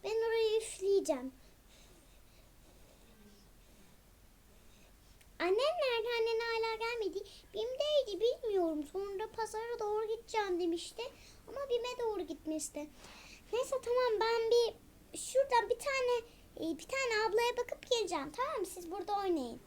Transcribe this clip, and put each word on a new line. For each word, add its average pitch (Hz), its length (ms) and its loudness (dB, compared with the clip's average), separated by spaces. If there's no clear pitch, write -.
ben 453 240 2
orayı 453 300 4
üfleyeceğim. 320 760 0
Annen 359 160 4
nerede? 508 540 2
Annen 453 200 2
hala 453 360 0
gelmedi. 440 440 -4
Bim'deydi, 508 680 0
bilmiyorum. 381 640 2
Sonra 392 480 -6
pazara 453 480 -4
doğru 427 280 -2
gideceğim 427 520 -2
demişti. 339 440 -4
Ama 539 220 -6
Bim'e 494 300 0
doğru 427 220 0
gitmişti. 302 680 -6
Neyse 523 220 0
tamam, 480 340 4
ben 453 320 2
bir 466 220 4
şuradan 508 520 2
bir 480 100 0
tane, 508 380 2
e, 330 200 -4
bir - 100 -14
tane 466 400 2
ablaya 480 300 2
bakıp - 340 -4
geleceğim. 349 460 0
Tamam 539 220 -2
mı? 370 60 -2
Siz 349 260 -10
burada 403 220 -4
oynayın. 320 540 0